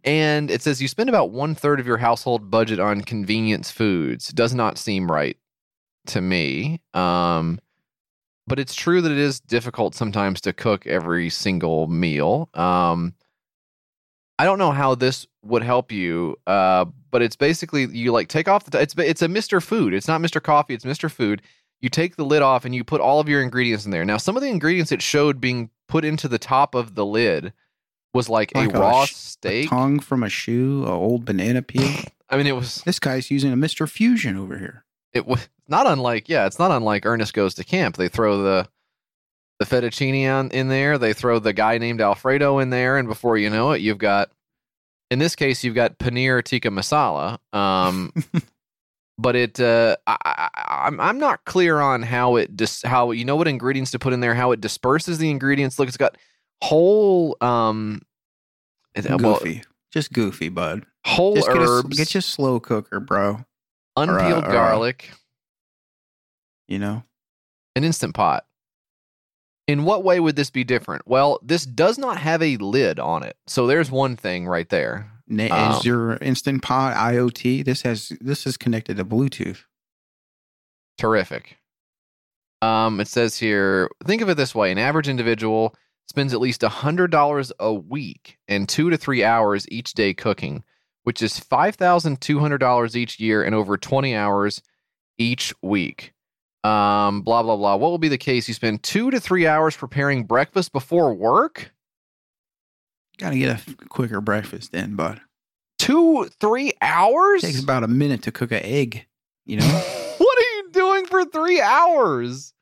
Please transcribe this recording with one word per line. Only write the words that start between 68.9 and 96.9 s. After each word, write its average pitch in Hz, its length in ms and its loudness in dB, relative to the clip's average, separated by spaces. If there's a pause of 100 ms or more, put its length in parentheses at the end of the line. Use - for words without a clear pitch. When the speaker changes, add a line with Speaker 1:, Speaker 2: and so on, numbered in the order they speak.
Speaker 1:
In 147 180 0
what 190 180 2
way 180 160 4
would 156 160 2
this 143 140 -2
be 127 140 -4
different? 117 440 -2
Well, 131 360 4
this 147 220 -2
does 165 340 0
not 254 180 -4
have 160 240 0
a 143 160 2
lid 101 420 0
on 71 220 -2
it. 57 240 -14
So 123 220 0
there's 143 240 2
one 131 240 0
thing 90 320 -6
right 85 220 -2
there. 85 420 -2 (160)
Speaker 2:
Na- 107 280 -2
Speaker 1:
Um, 73 220 2
Speaker 2:
is - 80 -4
your 117 320 0
Instant 135 460 -2
Pot 127 340 0
I 120 200 2
O 123 120 2
T? 127 320 -2
This 131 220 -2
has, 117 360 -4
this 135 280 -6
is 131 100 -6
connected 110 400 -4
to 95 80 -4
Bluetooth. 113 540 -4 (1400)
Speaker 1:
Terrific. 107 600 -2 (1040)
Um, 110 380 2
it 101 80 -2
says 117 300 0
here, 98 520 2 (160)
"Think 220 160 0
of 202 80 0
it 160 80 0
this 131 180 -2
way. 101 160 2
An 95 60 -2
average 143 320 0
individual 110 680 0 (320)
spends 139 260 -2
at 110 80 -2
least 127 220 -2
a 107 60 2
hundred 170 420 0
dollars 147 480 2
a 110 140 0
week 104 640 -10 (100)
and 98 220 -2
two 165 200 0
to 160 80 2
three 127 260 0
hours 104 460 2
each 117 240 -10
day 101 200 0
cooking, - 500 -4 (400)
which 120 180 -4
is - 180 -2
five 160 360 0
thousand 170 460 2
two 147 180 0
hundred 147 200 0
dollars 120 360 2
each 120 240 -4
year 110 240 2
and 104 120 0
over 101 220 0
twenty 135 380 -2
hours 104 460 0 (560)
each 120 440 -2
week." 95 520 -4 (500)
Um, 104 600 2